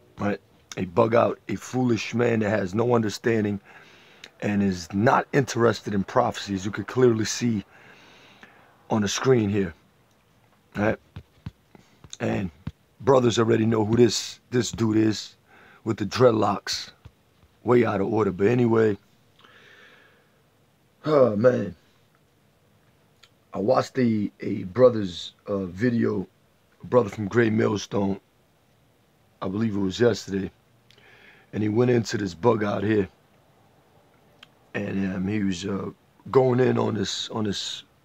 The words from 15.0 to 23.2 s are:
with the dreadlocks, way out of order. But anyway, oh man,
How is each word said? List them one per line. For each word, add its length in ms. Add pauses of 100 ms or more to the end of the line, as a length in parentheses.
with 100
the 100
dreadlocks, 840 (720)
way 220
out 160
of 100
order. 220
But 140
anyway, 500 (2000)
oh 320
man, 360 (1800)